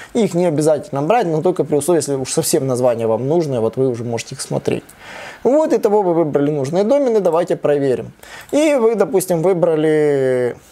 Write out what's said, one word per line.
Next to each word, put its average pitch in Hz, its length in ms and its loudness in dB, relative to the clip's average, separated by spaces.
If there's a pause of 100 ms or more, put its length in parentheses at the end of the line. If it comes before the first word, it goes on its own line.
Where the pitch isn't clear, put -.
(120)
Их 208 220 0
не 175 100 2
обязательно 151 560 0
брать, 160 260 -2
но 156 140 -2
только 170 240 0
при 151 120 -2
условии, 156 240 0
если 143 140 -4
уж 131 160 -6
совсем 151 360 -2
название 120 400 0
вам 110 200 0
нужно, 147 340 0
вот 110 180 -2
вы 131 100 2
уже 117 160 -4
можете 120 300 -6
их - 80 -12
смотреть. 135 420 -4 (600)
Вот, 302 280 2
итого 214 300 2
вы 180 120 2
выбрали 147 360 2
нужные 156 340 -2
домены, 240 360 2
давайте 170 360 0
проверим. 139 560 0 (380)
И 294 240 2
вы, 233 200 2
допустим, 180 480 0
выбрали, 151 1120 2 (160)